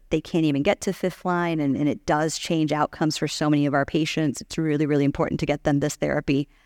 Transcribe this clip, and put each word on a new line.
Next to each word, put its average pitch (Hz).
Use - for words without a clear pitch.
they 160
can't 160
even 143
get 202
to 196
fifth -
line, 175
and, 139
and 147
it 107
does 156
change 156
outcomes 151
for 151
so 151
many 147
of 139
our 139
patients. 156
It's -
really, 156
really 143
important 147
to 151
get 147
them 143
this 147
therapy. 147